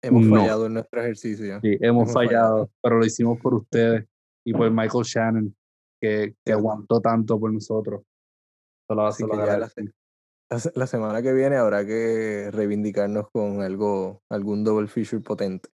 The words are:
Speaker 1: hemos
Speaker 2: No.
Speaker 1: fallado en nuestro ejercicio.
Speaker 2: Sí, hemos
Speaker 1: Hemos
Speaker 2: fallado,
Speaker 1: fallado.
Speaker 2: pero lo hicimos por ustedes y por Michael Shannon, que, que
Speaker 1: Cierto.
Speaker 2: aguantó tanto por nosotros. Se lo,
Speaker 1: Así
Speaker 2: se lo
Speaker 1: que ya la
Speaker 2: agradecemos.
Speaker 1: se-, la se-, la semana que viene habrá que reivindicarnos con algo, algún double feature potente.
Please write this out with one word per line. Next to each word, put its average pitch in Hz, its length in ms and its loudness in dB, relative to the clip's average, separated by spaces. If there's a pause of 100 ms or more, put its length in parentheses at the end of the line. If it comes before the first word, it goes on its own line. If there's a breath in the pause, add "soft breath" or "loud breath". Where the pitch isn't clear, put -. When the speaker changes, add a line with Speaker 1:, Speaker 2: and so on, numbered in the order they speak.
Speaker 1:
hemos 120 240 6
Speaker 2:
No. 107 80 8
Speaker 1:
fallado 110 320 4
en 110 80 -6
nuestro 113 260 -6
ejercicio. 107 600 -6
Speaker 2:
Sí, 110 80 0 (120)
hemos 117 220 4
Speaker 1:
Hemos 113 100 0
Speaker 2:
fallado, 117 360 4
Speaker 1:
fallado. 110 200 0 (140)
Speaker 2:
pero 117 160 4
lo 113 60 4
hicimos 117 340 0
por 123 160 0
ustedes 113 500 0 (400)
y 117 80 -4
por 113 160 2
Michael 113 360 0
Shannon, 113 500 -2 (440)
que, 107 280 0
que 104 60 -10 (120)
Speaker 1:
Cierto. 110 140 2
Speaker 2:
aguantó 107 420 0
tanto 113 380 0
por 110 120 -2
nosotros. 104 520 -6 (840)
Se 110 80 -2
lo, 107 120 2
Speaker 1:
Así 107 160 -4
Speaker 2:
se 110 40 -4
lo 107 60 -4
Speaker 1:
que 107 60 -2
ya 107 60 0
la 104 80 2
Speaker 2:
agradecemos. 104 380 -6
Speaker 1:
se-, - 40 -20 (560)
la 120 80 -4
se-, 165 160 -4
la 127 120 -2
semana 110 360 -4
que 131 100 0
viene 135 240 2
habrá 104 260 2
que 110 680 -4
reivindicarnos 104 800 -2
con 101 300 -4
algo, 98 560 -4 (120)
algún 104 320 -4
double 107 240 0
feature 110 360 -6
potente. 95 500 -8